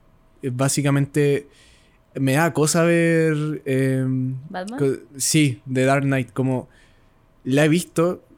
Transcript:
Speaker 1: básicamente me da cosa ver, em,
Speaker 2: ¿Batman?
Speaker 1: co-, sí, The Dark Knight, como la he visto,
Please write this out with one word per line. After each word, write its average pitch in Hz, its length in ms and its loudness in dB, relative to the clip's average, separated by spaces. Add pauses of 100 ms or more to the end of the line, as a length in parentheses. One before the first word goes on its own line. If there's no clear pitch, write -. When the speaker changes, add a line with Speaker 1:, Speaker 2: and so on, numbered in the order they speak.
(440)
Speaker 1:
básicamente 139 1040 0 (680)
me 135 180 0
da 156 200 2
cosa 156 300 2
ver, 160 840 2
em, 131 680 -2 (140)
Speaker 2:
¿Batman? 190 300 -10
Speaker 1:
co-, 135 180 0 (200)
sí, 143 440 0 (100)
The 127 140 0
Dark 139 180 2
Knight, 135 300 -2
como 131 340 -2 (760)
la 139 220 2
he 156 40 4
visto, 170 540 0 (140)